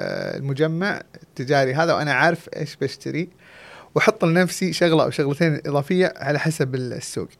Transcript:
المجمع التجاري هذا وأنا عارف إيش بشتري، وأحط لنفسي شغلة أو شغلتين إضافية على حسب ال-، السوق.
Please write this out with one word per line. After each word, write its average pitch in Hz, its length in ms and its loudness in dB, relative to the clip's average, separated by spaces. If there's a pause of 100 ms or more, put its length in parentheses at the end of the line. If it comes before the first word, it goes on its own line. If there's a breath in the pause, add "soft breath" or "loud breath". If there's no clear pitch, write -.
(420)
المجمع 156 600 -2 (220)
التجاري 135 500 0
هذا 160 200 2
وأنا 139 200 0
عارف 160 420 2
إيش 151 200 -8
بشتري، 139 540 -6 (680 loud breath)
وأحط 180 300 2
لنفسي 175 480 2
شغلة 160 300 4
أو 127 60 0
شغلتين 143 560 0
إضافية 160 520 0
على 147 220 -2
حسب 143 360 -2
ال-، 127 180 -6
السوق. - 340 -8 (120)